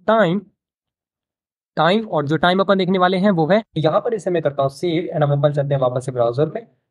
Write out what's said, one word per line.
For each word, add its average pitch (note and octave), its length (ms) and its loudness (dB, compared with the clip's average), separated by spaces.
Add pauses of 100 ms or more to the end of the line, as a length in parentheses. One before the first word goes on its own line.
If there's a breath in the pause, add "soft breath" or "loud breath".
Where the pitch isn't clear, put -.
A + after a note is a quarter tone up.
टाइम, G#3 320 2 (1400)
टाइम, G3 300 0
और D#3 200 -2
जो D#3 100 0
टाइम F3+ 220 2
अपन G3 180 2
देखने F#3 220 0
वाले F3+ 180 2
हैं G3+ 140 4
वो D#3+ 160 2
है G3+ 140 2 (160)
यहाँ D#3 240 2
पर। E3 120 -4
इसे F#3+ 160 -4
मैं E3+ 120 0
करता C#3 220 -2
हूँ C#3 80 0
सेव F3 420 -4
and D3+ 100 0
अब C#3+ 100 0
अपन C#3+ 200 0
चलते C#3+ 200 -2
हैं C3+ 80 0
वापस B2 240 -2
से C#3 60 -6
ब्राउज़र B2 440 0
में A3+ 100 -10 (260)